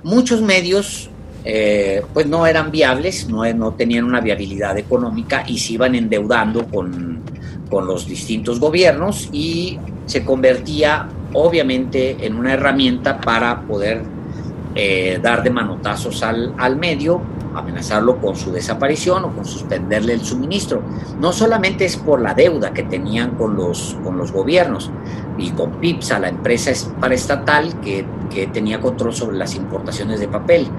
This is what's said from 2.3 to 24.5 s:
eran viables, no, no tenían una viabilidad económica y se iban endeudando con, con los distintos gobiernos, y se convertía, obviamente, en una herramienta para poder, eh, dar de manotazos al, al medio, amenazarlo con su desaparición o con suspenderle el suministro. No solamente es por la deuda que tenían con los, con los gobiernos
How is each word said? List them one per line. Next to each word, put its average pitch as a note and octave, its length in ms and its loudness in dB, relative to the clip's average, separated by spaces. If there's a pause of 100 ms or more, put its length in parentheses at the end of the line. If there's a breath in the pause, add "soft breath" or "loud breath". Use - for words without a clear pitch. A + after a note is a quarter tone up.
eran D#3+ 240 4
viables, D3 580 0
no, A2+ 260 0
no A2 200 0
tenían A#2 320 0
una B2 160 2
viabilidad G2+ 560 -2
económica A#2 720 -2
y A#2 100 -4
se - 160 -4
iban B2+ 220 2
endeudando A2 720 2
con, F2 540 -4 (480 loud breath)
con F#2+ 180 0
los F2+ 200 -2
distintos A2 520 -4
gobiernos, E3 720 4
y E3 480 -4 (260)
se A#2+ 180 -2
convertía, D3 840 2 (240)
obviamente, C3 920 2
en A2 120 -2
una B2+ 180 0
herramienta C3 680 2
para A#2+ 420 0
poder, G#2+ 420 -2 (720 loud breath)
eh, F#2 480 2
dar A#2 180 4
de B2+ 80 2
manotazos G#2 720 -2
al, A2+ 380 -2
al B2+ 160 2
medio, D#3+ 440 0 (340)
amenazarlo G#2+ 680 0
con G2 140 0
su - 160 -6
desaparición C#3+ 760 0
o - 100 -6
con G#2 80 -6
suspenderle G#2 680 -2
el A2+ 80 0
suministro. C#3 640 -2 (360 loud breath)
No E3+ 140 2
solamente G#3 500 4
es F3 140 0
por C#3 240 4
la G2 140 0
deuda E3+ 380 4
que D#3 100 -2
tenían A2+ 480 -2
con G#2+ 240 0
los, F2+ 480 -2
con F#2 160 -4
los F2 120 -4
gobiernos C3 600 2 (440 loud breath)